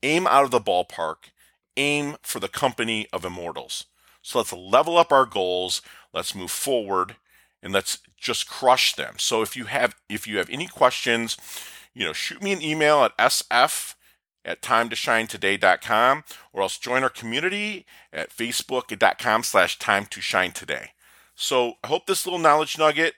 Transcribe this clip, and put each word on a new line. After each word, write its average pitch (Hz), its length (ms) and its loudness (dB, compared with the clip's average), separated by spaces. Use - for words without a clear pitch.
Aim 160 260 0
out 139 180 6
of 123 60 -4
the 120 100 4
ballpark. 87 680 -4
Aim 147 460 -2
for - 180 -8
the 95 80 -6
company 113 640 -2
of 90 140 -8
immortals." 85 600 -10
So - 180 -2
let's - 140 -4
level 123 440 2
up 165 140 4
our 135 140 6
goals. 92 560 -2
Let's 90 200 -6
move 92 180 -8
forward, 98 680 -2
and 95 120 -10
let's - 260 0
just - 320 -4
crush - 460 4
them. 64 220 -8
So 110 240 0
if 113 160 -4
you 123 80 -10
have, 120 300 -2
if 104 180 -8
you 107 120 -4
have 92 120 -2
any 180 180 -6
questions, 117 680 0
you 113 120 -4
know, 78 80 -4
shoot - 280 -8
me 196 120 0
an 175 80 -4
email 151 420 4
at 107 160 4
S - 320 4
F - 460 0
at 85 160 -8
time 117 280 2
to 110 60 -6
shine 113 320 0
today 98 300 -2
dot 92 240 4
com, 127 420 2
or 98 80 -4
else 95 160 -2
join 127 260 -2
our 127 60 0
community 185 760 -6
at 80 160 -8
facebook 120 680 -6
dot 104 220 2
com 110 240 2
slash - 340 2
time 101 280 0
to - 160 -12
shine 90 320 0
today. - 380 -10
So 123 380 0
I - 40 -12
hope 151 180 -2
this 190 200 -2
little 180 140 -6
knowledge 156 380 2
nugget 156 400 2